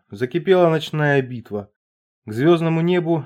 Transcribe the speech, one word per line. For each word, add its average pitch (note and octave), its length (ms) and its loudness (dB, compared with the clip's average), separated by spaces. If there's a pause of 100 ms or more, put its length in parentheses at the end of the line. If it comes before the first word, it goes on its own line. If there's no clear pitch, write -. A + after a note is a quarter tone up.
(120)
Закипела E3 580 0
ночная D3+ 520 0
битва. A2+ 500 -10 (540)
К A2 60 -12
звёздному E3 500 2
небу E3+ 440 0